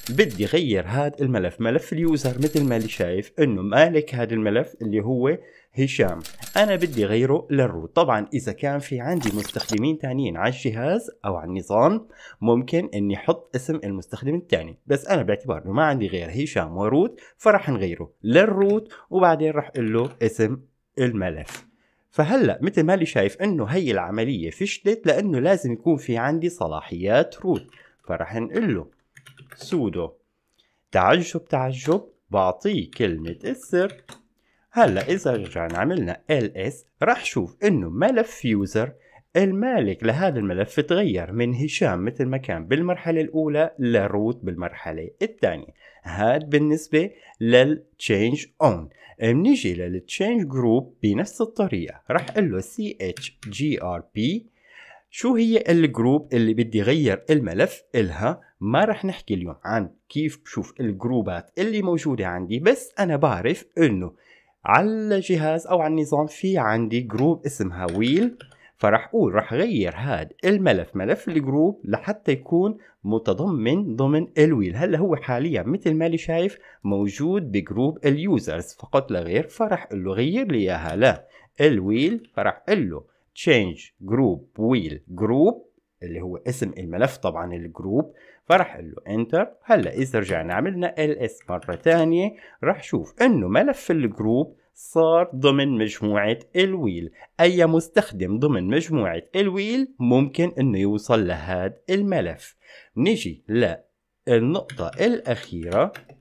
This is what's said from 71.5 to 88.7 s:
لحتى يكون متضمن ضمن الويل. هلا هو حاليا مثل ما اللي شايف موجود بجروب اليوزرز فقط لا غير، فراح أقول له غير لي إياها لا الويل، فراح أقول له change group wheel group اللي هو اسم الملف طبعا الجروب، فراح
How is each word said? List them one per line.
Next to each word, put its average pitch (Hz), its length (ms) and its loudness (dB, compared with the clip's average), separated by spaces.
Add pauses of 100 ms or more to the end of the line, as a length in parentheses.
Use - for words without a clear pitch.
لحتى 165 480 -2
يكون 180 460 0 (260)
متضمن 120 920 0
ضمن 147 320 2 (100)
الويل. 110 380 4
هلا 165 220 0
هو 165 180 2
حاليا 131 460 -2
مثل 156 320 0
ما 165 120 0
اللي 165 120 0
شايف 170 400 -2 (260)
موجود 107 680 0
بجروب 104 540 -2
اليوزرز 143 640 0
فقط - 380 -2
لا 90 100 -2
غير، 90 280 0
فراح - 360 -2
أقول 95 200 -8
له 95 80 -4
غير 170 400 0
لي 120 60 2
إياها 85 380 -2
لا 110 320 2 (320)
الويل، 139 760 2
فراح 104 320 -2
أقول 160 220 0
له 71 220 -12 (260)
change 104 420 2 (240)
group 101 360 2 (180)
wheel 107 360 0 (260)
group 139 360 4 (460)
اللي 85 180 -10
هو 90 160 -8
اسم 123 420 -6
الملف 92 380 -2
طبعا 87 380 -6
الجروب، 95 580 -6 (320)
فراح 180 300 0